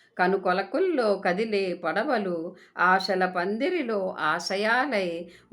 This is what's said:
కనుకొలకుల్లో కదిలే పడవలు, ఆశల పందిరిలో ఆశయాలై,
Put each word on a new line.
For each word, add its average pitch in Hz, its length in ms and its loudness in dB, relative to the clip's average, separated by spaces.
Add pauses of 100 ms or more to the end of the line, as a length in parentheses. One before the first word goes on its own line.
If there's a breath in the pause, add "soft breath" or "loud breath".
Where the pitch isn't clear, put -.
(200 soft breath)
కనుకొలకుల్లో 196 1080 2
కదిలే 196 480 0
పడవలు, 180 800 -2 (220 loud breath)
ఆశల 185 480 4
పందిరిలో 208 920 -2
ఆశయాలై, 190 1120 -2 (240 loud breath)